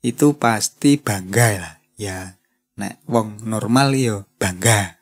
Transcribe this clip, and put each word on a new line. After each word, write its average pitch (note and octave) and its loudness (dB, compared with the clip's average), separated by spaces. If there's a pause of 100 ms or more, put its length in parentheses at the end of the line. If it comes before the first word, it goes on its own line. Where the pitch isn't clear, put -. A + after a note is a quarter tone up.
itu B2 2
pasti B2 0
bangga G2+ 0 (100)
lah. E2+ -12 (240)
Ya, F#2+ -10 (440)
nek G2 -10
wong G#2+ -2
normal A2+ 2
yo A2+ -2 (120)
bangga. G2+ 0